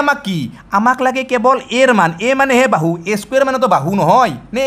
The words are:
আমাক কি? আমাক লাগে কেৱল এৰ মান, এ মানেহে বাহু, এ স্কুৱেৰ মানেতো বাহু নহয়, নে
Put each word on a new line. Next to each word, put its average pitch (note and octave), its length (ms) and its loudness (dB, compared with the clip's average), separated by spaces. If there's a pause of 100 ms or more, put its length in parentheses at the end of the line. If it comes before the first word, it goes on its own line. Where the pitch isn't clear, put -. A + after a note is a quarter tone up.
আমাক C#4+ 240 0
কি? F#3 120 -4 (400)
আমাক A#3+ 280 2
লাগে C4 160 0 (100)
কেৱল B3+ 260 2 (220)
এৰ C4 100 4 (100)
মান, E3 100 2 (180)
এ - 20 2 (100)
মানেহে C4 340 2
বাহু, D#3+ 160 0 (220)
এ - 100 -2
স্কুৱেৰ C4+ 260 0
মানেতো C4 280 0
বাহু C#3+ 160 -2 (100)
নহয়, F#3+ 320 2 (200)
নে A#3+ 140 -2